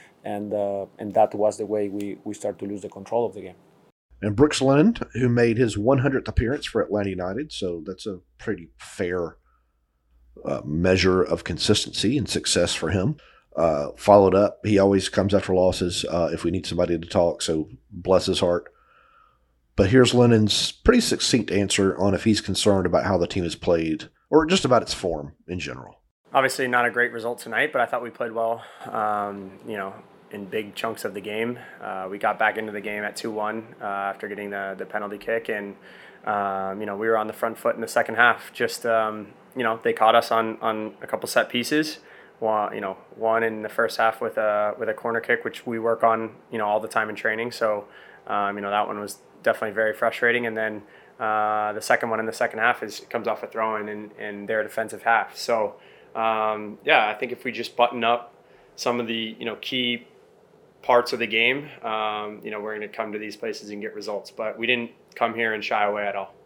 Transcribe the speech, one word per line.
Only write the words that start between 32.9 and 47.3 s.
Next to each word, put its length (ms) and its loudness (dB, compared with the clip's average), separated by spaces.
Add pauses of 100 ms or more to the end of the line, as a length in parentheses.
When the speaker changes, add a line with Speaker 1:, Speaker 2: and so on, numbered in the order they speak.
Speaker 3:
at 120 -6
two 140 -6
one, 500 -6
uh, 40 -12
after 440 -6
getting 220 -8
the, 260 -6
the 80 -10
penalty 320 -6
kick, 320 -4
and, 280 -6 (500)
um, 540 -2
you 60 -6
know, 100 -6
we 100 -2
were 100 4
on 120 0
the 40 -8
front 240 -4
foot 180 0
in 60 -10
the 80 -6
second 280 0
half. 360 4
Just, 320 -2
um, 440 0 (280)
you 60 -2
know, 200 0
they 100 2
caught 220 6
us 160 4
on, 300 0
on 400 -4
a 60 -14
couple 220 -6
set 200 2
pieces. 520 -2 (400)
One, 340 -2
you 60 -8
know, 160 -6 (200)
one 280 2
in 180 -2
the 60 -6
first 280 -2
half 240 2
with 160 -4
a, 400 0
with 120 -6
a 60 0
corner 260 -4
kick, 240 0
which 200 -8
we 140 -4
work 240 0
on, 320 2 (160)
you 80 -8
know, 80 -2
all 140 2
the 80 -8
time 200 -2
in 60 -8
training. 380 -4